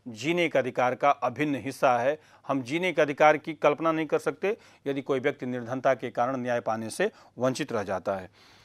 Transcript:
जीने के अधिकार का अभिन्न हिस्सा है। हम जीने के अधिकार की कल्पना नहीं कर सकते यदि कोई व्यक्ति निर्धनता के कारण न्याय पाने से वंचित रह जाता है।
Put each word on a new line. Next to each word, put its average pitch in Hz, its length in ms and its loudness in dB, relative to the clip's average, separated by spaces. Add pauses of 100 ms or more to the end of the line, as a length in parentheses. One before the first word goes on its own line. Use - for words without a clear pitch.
जीने 151 400 0
के 139 100 2
अधिकार 127 360 0
का 143 160 2
अभिन्न 135 440 0
हिस्सा 127 440 0
है। 139 200 0 (300)
हम 139 140 0
जीने 165 300 -2
के 156 100 4
अधिकार 151 340 6
की 156 180 -8
कल्पना 160 380 2
नहीं 160 140 -2
कर 156 120 0
सकते 185 380 -4 (300)
यदि 139 160 -4
कोई 135 180 0
व्यक्ति 139 260 -2
निर्धनता 123 480 0
के 120 160 -6
कारण 127 260 0
न्याय 120 240 -2
पाने 110 300 -4
से 202 200 0 (280)
वंचित 127 340 -2
रह 107 100 0
जाता 95 320 -2
है। 90 160 -8 (340)